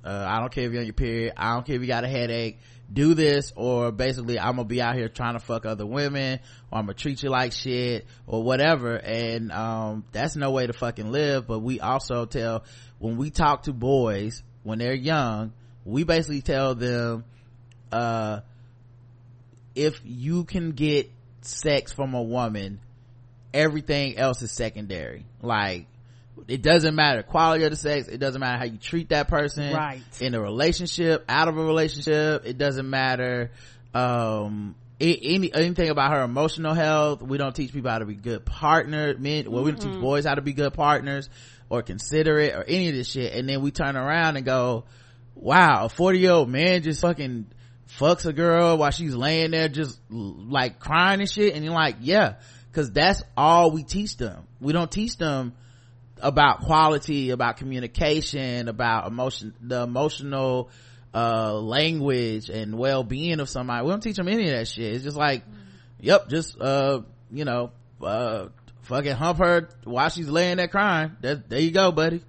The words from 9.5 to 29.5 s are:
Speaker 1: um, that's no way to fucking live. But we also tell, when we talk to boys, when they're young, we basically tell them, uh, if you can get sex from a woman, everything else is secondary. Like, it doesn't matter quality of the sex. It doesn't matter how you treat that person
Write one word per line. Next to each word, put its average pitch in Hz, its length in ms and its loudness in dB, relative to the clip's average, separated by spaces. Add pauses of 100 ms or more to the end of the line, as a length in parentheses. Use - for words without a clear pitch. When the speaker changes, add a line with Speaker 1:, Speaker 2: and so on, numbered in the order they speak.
Speaker 1:
um, 107 600 -6
that's 147 240 -4
no 139 160 -2
way 127 160 0
to 120 40 -4
fucking 117 400 -6
live. 139 340 0
But 113 120 -4
we 120 220 -4
also 123 440 -2
tell, 113 400 -4 (340)
when 117 200 -4
we 143 120 -2
talk 147 340 2
to 147 100 -6
boys, 117 680 0 (200)
when 110 160 -6
they're 120 160 -2
young, 127 580 -2 (320)
we 123 200 -2
basically 160 380 0
tell 135 320 0
them, 117 500 -2 (680)
uh, 113 480 -2 (1300)
if 151 300 0
you 143 400 -4
can 170 280 -4
get 143 380 0 (320)
sex - 500 -2
from 135 220 -4
a 123 80 -2
woman, 110 580 -4 (720)
everything 147 680 0
else 127 240 0
is 117 100 -8
secondary. 98 720 -8 (160)
Like, 101 440 -2 (600)
it 131 160 -6
doesn't 156 320 6
matter 143 280 4
quality 160 420 4
of 151 60 4
the 151 60 -6
sex. 143 320 -2
It 117 100 -10
doesn't 135 220 -2
matter 123 180 -2
how 127 60 -4
you 113 140 -8
treat 165 320 -6
that 147 180 2
person 147 460 0